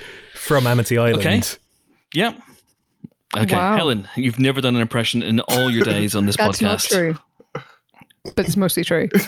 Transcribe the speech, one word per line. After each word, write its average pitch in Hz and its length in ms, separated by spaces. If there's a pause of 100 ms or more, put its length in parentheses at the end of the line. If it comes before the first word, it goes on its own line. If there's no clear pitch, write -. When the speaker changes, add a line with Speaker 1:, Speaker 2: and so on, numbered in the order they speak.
(340)
Speaker 1:
from 135 320
Amity 120 320
Island. 117 220
Speaker 2:
Okay. 101 220 (760)
Yep. 220 240 (1000)
Okay, 110 180
Speaker 3:
Wow. 190 220
Speaker 2:
Helen, 131 380
you've 123 240
never 131 220
done 123 140
an 120 60
impression 117 400
in 110 200
all 127 280
your 113 160
days 104 300
on 101 100
this 101 120
Speaker 3:
That's 107 200
Speaker 2:
podcast. - 60
Speaker 3:
not 196 160
true. 165 380 (1160)
But 190 120
it's 175 100
mostly 185 260
true. 165 240 (200)